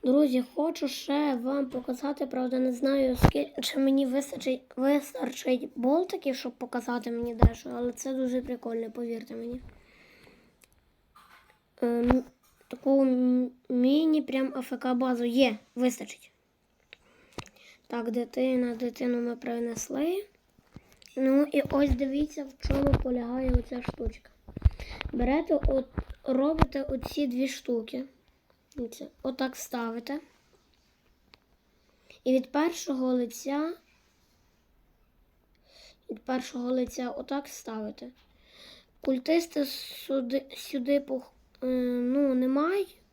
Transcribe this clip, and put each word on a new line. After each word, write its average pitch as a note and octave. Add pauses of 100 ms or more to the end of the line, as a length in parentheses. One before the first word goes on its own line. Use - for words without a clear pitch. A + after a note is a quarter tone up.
Друзі, B3+ (100)
хочу D#4
ще C#4+
вам C4
показати, C4+
правда, B3+
не B3+
знаю, C4
скіль-, -
чи -
мені C4+
вистачить, C4 (140)
вистачить C4
болтиків, C#4+
щоб B3
показати A#3+
мені A#3
дещо, A3+
але A#3+
це C4+
дуже B3+
прикольно, A#3
повірте A#3
мені. A#3+ (2250)
Ем, A#3+ (440)
таку C4+
м-, B3+ (180)
міні D4
прям C4
А -
Ф B3+
К B3+
базу B3
є, A#3+ (160)
вистачить. B3 (1500)
Так, A#3
дитина, B3
дитину A#3+
ми A#3+
принесли. B3+ (920)
Ну C4+
і C#4+
ось C#4
дивіться, C#4
в -
чому C#4
полягає B3
оця B3
штучка. - (840)
Берете, C#4
от, C4 (380)
робите C#4
оці C#4+
дві B3+
штуки. B3 (720)
Оце, A#3 (160)
отак C4
ставите. A#3 (2000)
І B3+
від C4
першого D4
лиця, C4+ (2500)
від A3
першого B3+
лиця B3
отак C#4
ставите. A3 (920)
Культисти D4
сюди, C4+ (140)
сюди C#4
пох-, C4 (300)
е, B3+
ну, B3+
не B3+
мають E4+ (160)